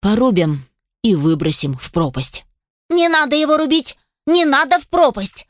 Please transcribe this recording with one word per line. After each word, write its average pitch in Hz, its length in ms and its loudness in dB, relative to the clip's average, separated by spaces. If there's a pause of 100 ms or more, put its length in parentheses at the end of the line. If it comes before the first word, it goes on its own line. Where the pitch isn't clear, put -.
Порубим 190 640 0 (380)
и 220 120 2
выбросим 151 600 -2
в - 160 -14
пропасть. 139 520 -4 (440)
Не 339 200 2
надо 302 280 0
его 302 200 2
рубить! 302 420 -2 (280)
Не 339 180 2
надо 302 340 2
в - 100 -6
пропасть! 214 600 0